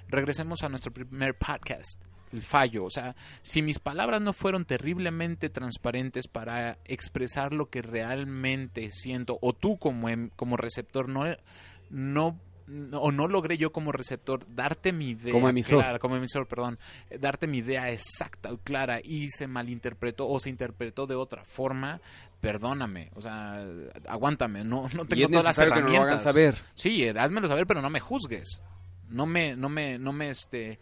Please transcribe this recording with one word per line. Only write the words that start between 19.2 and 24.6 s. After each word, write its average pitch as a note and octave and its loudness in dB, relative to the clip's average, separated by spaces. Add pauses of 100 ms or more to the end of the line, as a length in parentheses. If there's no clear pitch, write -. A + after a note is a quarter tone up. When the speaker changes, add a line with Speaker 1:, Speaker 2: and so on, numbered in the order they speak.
Speaker 1:
se C#3 -8
malinterpretó A#2+ -4
o C3+ 0
se C3+ -4
interpretó B2 -6
de C3 -2
otra B2+ -6
forma, C3+ -4 (400)
perdóname, G#2+ -4
o G#2 -16
sea, G#2 -10 (440)
aguántame, A2+ 0